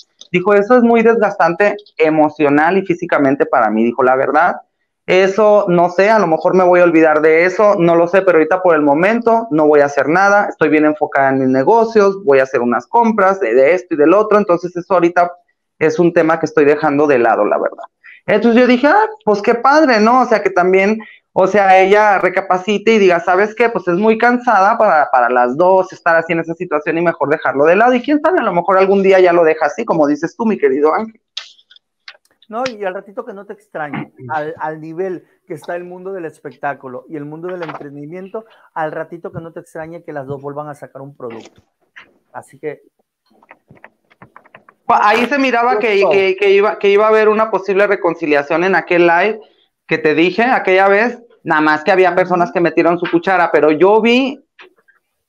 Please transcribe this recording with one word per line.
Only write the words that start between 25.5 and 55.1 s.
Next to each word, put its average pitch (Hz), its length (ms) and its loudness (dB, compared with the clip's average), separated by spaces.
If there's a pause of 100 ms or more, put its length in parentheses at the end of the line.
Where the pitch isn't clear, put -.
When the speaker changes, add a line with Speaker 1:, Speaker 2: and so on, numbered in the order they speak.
Speaker 1:
dos 185 360 2
estar 165 220 -2
así 165 200 -2
en 165 60 -2
esa 165 140 -8
situación 160 440 -6
y 170 40 -2
mejor 165 280 -2
dejarlo 143 340 0
de 165 100 4
lado". 240 200 2
y 240 80 -2
quién 294 180 -2
sabe, 320 180 0
a 262 60 -2
lo 202 80 -2
mejor 175 260 0
algún 196 240 2
día 190 160 4
ya 180 140 4
lo 175 100 2
deja 156 240 0
así, 180 180 -8
como 160 220 0
dices 147 300 -6
tú, 233 100 -6
mi 214 100 0
querido 143 380 0
Ángel. 220 260 -8 (1300)
Speaker 2:
No, 226 180 -8
y 208 180 -12
al 185 100 -6
ratito 196 300 -14
que 240 80 -16
no 196 140 -18
te 220 60 -18
extrañe, 147 600 -12 (160)
al, 156 300 -8
al 156 220 -10
nivel 160 440 -10 (220)
que 175 80 -14
está 175 220 -12
el 180 80 -14
mundo 180 280 -16
del 185 120 -12
espectáculo 135 840 -12
y 160 80 -14
el 143 80 -12
mundo 156 220 -14
del 180 160 -12
entretenimiento, 156 840 -16 (300)
al 160 160 -6
ratito 165 400 -14
que 175 100 -14
no 165 120 -16
te 170 80 -16
extrañe 165 420 -18
que 170 100 -16
las 139 140 -12
dos 139 160 -12
vuelvan 143 260 -12
a 147 60 -16
sacar 135 260 -20
un 143 160 -20
producto. 113 460 -18 (720)
Así 123 260 -20
que 113 240 -14 (2000)
Speaker 1:
Ahí 220 340 2
se 285 120 -4
miraba 247 400 -2
que, 208 240 0
Speaker 2:
Justo. 185 80 0
Speaker 1:
que, 190 260 0
que 196 140 0
iba, 202 300 2
que 202 80 0
iba 202 160 2
a 220 60 2
haber 214 180 2
una 220 240 -2
posible 196 340 0
reconciliación 165 800 -2
en 190 100 0
aquel 175 320 2
live 190 340 0 (460)
que 160 120 -4
te 151 180 0
dije 180 260 0
aquella 196 460 2
vez, 226 340 0 (220)
nada 156 160 0
más 156 240 0
que 208 80 2
había 185 160 4
Speaker 2:
Ujú. 175 80 -2
Speaker 1:
personas 180 340 0
que 185 100 -4
metieron 170 380 0
su 175 100 -8
cuchara, 170 440 0
pero 151 180 2
yo 185 300 2
vi, 254 440 0 (840)